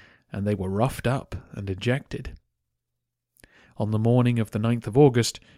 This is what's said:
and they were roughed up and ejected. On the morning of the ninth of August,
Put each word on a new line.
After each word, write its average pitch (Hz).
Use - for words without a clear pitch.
and 101
they 104
were 92
roughed 110
up 131
and 98
ejected. 120
On 107
the 107
morning 120
of 110
the 107
ninth 117
of 110
August, 120